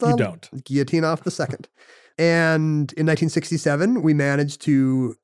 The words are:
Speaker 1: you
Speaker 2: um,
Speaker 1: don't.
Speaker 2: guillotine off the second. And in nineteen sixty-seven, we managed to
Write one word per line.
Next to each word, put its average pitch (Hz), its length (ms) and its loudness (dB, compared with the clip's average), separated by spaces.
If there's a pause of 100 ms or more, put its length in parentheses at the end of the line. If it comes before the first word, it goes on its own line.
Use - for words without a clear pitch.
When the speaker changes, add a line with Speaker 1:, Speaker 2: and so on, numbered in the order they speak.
Speaker 1:
you 240 80 0
Speaker 2:
um, 240 80 2
Speaker 1:
don't. 110 480 -6
Speaker 2:
guillotine 139 400 0
off 160 200 -2
the 175 60 -4
second. - 380 -8 (500)
And 160 760 2
in 156 120 0
nineteen 160 220 2
sixty-seven, 165 760 0
we 156 120 4
managed 143 480 0
to 131 600 0